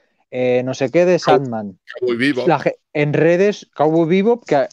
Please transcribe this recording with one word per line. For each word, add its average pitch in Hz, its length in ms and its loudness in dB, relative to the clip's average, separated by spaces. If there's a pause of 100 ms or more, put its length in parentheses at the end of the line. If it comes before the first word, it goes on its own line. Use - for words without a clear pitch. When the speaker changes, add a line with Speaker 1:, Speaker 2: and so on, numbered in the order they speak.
(300)
Speaker 1:
Eh, 127 360 -2
no 131 80 -4
sé 131 180 -4
qué 175 140 2
de 175 140 2
Speaker 2:
Cow-, - 0 -
Speaker 1:
Sandman. 117 600 -2 (200)
Speaker 2:
Cowboy 123 180 -2
Bebop. 127 300 0
Speaker 1:
La 156 120 2
ge-, 175 200 -4 (140)
en 147 200 -2
redes, 175 600 0
Cowboy 160 360 2
Bebop, 202 360 0
que 151 100 0
a, 135 180 0